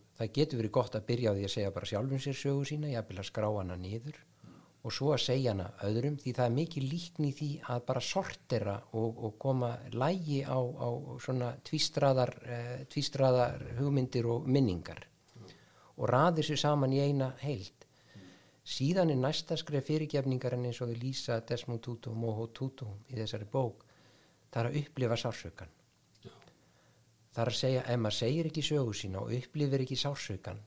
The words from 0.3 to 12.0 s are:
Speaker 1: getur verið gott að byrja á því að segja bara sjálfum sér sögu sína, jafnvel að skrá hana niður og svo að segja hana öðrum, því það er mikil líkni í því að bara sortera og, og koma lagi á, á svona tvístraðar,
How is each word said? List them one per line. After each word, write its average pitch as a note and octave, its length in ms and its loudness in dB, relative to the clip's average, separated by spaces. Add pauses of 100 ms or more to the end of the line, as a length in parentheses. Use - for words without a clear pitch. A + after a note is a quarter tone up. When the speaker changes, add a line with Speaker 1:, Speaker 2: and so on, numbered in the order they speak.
Speaker 1:
getur C#3 300 2
verið G#2+ 100 -2
gott B2 240 2
að G#2+ 100 -6
byrja A#2+ 240 2
á G2+ 60 4
því G2 80 0
að F#2+ 100 -2
segja G2 200 0
bara G2 120 -6
sjálfum B2+ 360 0
sér C#3 160 -4
sögu C#3 280 0
sína, D3+ 240 -4
jafnvel A2 300 -4
að F#2+ 80 -6
skrá G#2+ 200 0
hana F#2 280 -2
niður A2 420 -8 (580)
og - 180 -8
svo C#3 160 2
að C#3+ 100 4
segja B2+ 320 4
hana F#2+ 140 -2 (140)
öðrum, A#2+ 360 0
því B2+ 160 -4
það B2 140 2
er A#2 80 4
mikil D#3 300 0
líkni D3+ 440 -2
í C3+ 60 -2
því D3 140 -4 (140)
að B2 220 -2
bara B2 160 0
sortera G#2+ 760 -2 (120)
og, A2+ 300 0
og A2 180 -4
koma B2+ 360 0 (160)
lagi D3 520 0
á, C3+ 160 -2
á B2 320 -2 (280)
svona B2 340 -2 (100)
tvístraðar, C3 800 4